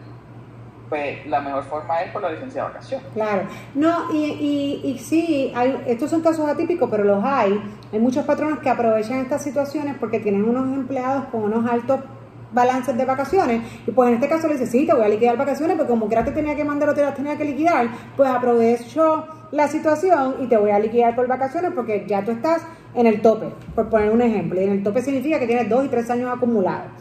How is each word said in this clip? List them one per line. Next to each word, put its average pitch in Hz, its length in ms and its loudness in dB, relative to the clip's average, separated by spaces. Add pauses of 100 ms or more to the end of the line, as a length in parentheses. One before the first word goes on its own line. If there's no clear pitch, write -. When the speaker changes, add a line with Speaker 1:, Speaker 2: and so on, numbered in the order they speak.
(880)
Speaker 1:
pues 143 380 -6
la 147 140 0
mejor 139 240 -4
forma 160 360 -4
es 190 100 -8
por 208 120 -6
la 170 80 -2
licencia 202 320 -8
de 98 60 -4
vacaciones. - 440 -8
Speaker 2:
Claro. 208 300 -2 (320)
No, 320 360 2
y, 294 720 -2
y, 285 80 -2
y 240 60 -8
sí, 302 580 0
hay, 247 300 0
estos 247 240 -2
son 320 120 2
casos 320 260 2
atípicos, 294 420 0
pero 214 140 0
los 202 200 4
hay. 226 360 2 (340)
Hay 214 60 -2
muchos 262 260 2
patronos 294 340 0
que 269 100 -2
aprovechan 233 500 0
estas 262 240 -2
situaciones 285 560 -4
porque 226 200 -2
tienen 202 280 0
unos 254 180 0
empleados 262 600 -2
con 220 180 -4
unos 226 260 0
altos 240 300 0 (500)
balances 247 480 2
de 254 60 0
vacaciones, 262 580 2 (240)
y 226 60 -2
pues 247 160 6
en 240 80 4
este 247 140 0
caso 320 180 0
le 302 60 0
dice, 254 140 -2
"Sí, 277 200 2
te 339 60 6
voy 240 100 6
a 208 60 4
liquidar 233 260 4
vacaciones, 277 400 0
porque 269 160 0
como 220 160 2
quiera 226 160 2
te 269 80 -2
tenía 294 240 -2
que 294 80 -2
mandar 294 240 0
o 285 60 2
te 285 80 2
las 277 120 2
tenía 294 240 -4
que 302 60 -4
liquidar, 285 460 0 (260)
pues 269 140 4
aprovecho 247 1000 2 (240)
la 294 160 2
situación 302 720 2
y 262 80 -4
te 240 80 4
voy 208 160 4
a 208 80 4
liquidar 233 340 2
por 247 140 0
vacaciones 269 480 -2
porque 220 320 -2
ya 196 160 0
tú 220 80 -2
estás 320 340 0 (300)
en 240 100 4
el 214 160 4
tope", 220 280 4 (260)
por 220 140 0
poner 214 220 2
un 226 100 4
ejemplo, 185 400 0
y - 20 2
en 196 80 2
el 196 100 0
tope 208 200 0
significa 269 380 -2
que 254 60 -2
tienes 233 220 0
dos 240 160 2
y 277 60 -2
tres 233 200 -2
años 247 240 -2
acumulados, 233 540 0 (140)